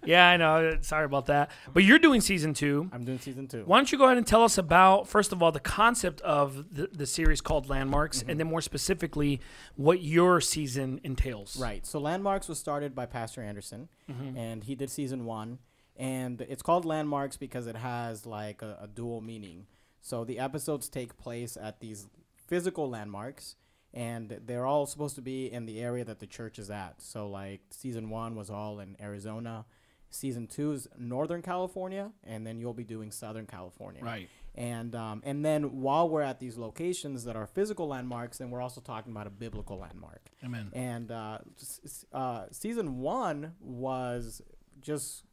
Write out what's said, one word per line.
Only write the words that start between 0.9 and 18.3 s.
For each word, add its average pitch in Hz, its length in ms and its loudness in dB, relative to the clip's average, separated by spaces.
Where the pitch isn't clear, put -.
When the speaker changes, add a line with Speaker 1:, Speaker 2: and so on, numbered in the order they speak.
Speaker 1:
about 139 220 0
that. 143 240 4
But 175 120 8
you're 226 160 12
doing 294 220 8
season 156 340 0
two. 147 360 0
Speaker 2:
I'm 120 140 -8
doing 127 140 -4
season 135 280 -10
two. 117 180 -10
Speaker 1:
Why 190 120 8
don't 269 140 6
you 277 80 0
go 277 60 12
ahead 254 120 10
and 233 80 2
tell 226 180 8
us 226 140 6
about, 185 500 10
first 208 240 4
of 175 120 2
all, 165 80 8
the 147 80 -4
concept 214 640 2
of 143 520 2
the, 156 180 -4
the 143 140 -6
series 156 360 4
called 139 280 0
Landmarks, 135 520 2
Speaker 2:
Mm-hmm. 110 100 -6
Speaker 1:
and 151 80 0
then 160 80 0
more 160 140 0
specifically, 147 760 0
what 165 260 6
your 170 400 6
season 135 640 -2
entails. 123 560 -4
Speaker 2:
Right. 113 260 -4
So - 140 -6
Landmarks 196 500 0
was 156 80 -6
started 143 380 -4
by 127 100 -4
Pastor 117 380 -8
Anderson, 104 460 -10
Speaker 1:
Mm-hmm. 131 260 -8
Speaker 2:
and 113 280 -8
he 131 100 -6
did 131 160 -6
season 131 360 -6
one. 113 340 -8
And 127 460 -6
it's 135 220 -10
called 170 220 2
Landmarks 147 520 -2
because 123 300 -10
it 113 80 -10
has, 117 500 -8
like, 107 380 -10